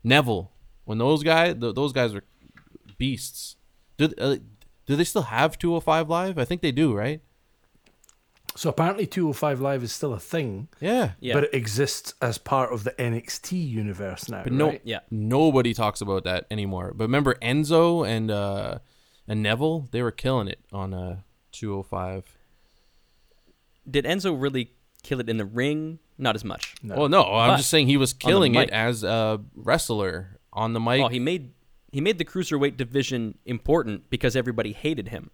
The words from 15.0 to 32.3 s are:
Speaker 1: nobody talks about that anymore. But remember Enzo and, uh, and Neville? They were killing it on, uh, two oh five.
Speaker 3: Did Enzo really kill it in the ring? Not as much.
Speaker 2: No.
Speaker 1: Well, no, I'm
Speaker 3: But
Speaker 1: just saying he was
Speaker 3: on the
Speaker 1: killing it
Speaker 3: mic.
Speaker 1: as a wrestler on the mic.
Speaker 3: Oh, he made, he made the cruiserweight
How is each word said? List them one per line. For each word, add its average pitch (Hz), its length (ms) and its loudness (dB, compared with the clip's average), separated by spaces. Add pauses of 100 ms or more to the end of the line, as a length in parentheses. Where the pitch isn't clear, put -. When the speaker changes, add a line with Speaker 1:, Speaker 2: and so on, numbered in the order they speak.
Speaker 1:
nobody 123 600 4
talks 107 280 -2
about 98 240 -2
that 90 260 -2
anymore. 95 440 -4
But 110 100 -2
remember 135 300 2
Enzo 156 720 2
and, 110 240 0
uh, 101 480 -4 (480)
and 107 140 -2
Neville? 135 500 0
They 120 100 -2
were 120 100 0
killing 117 360 -2
it - 120 -10 (120)
on, 98 220 -6
uh, 92 240 -8 (340)
two 104 220 -8
oh 98 100 -6
five. 92 540 -10 (1500)
Speaker 3:
Did 135 160 0
Enzo 175 340 0
really 135 320 -2 (320)
kill 131 160 -4
it 113 100 -4
in 113 80 0
the 104 80 -2
ring? 151 540 -2 (180)
Not 120 180 0
as 104 100 -6
much. - 360 -8
Speaker 2:
No. 101 140 -8
Speaker 1:
Well, 139 140 2
no, 170 140 8
I'm 110 280 6
Speaker 3:
But 180 60 6
Speaker 1:
just 143 120 0
saying 151 180 6
he 139 100 6
was 135 160 4
Speaker 3:
on - 60 -12
the - 60 -10
Speaker 1:
killing 165 300 6
it - 40 8
Speaker 3:
mic. 127 120 4
Speaker 1:
as 110 320 0
a 110 380 0 (120)
wrestler 98 840 -2 (140)
on 113 200 -2
the 113 60 0
mic. 120 220 2
Speaker 3:
Oh, 120 80 2
he 123 100 -4
made, 143 320 -4 (400)
he 139 80 -6
made 185 180 0
the 165 80 -4
cruiserweight 143 520 -2